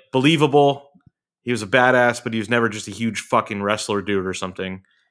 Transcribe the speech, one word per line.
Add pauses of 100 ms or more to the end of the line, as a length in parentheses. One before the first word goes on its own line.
(120)
believable. (520)
He
was
a
badass,
but
he
was
never
just
a
huge
fucking
wrestler
dude
or
something. (280)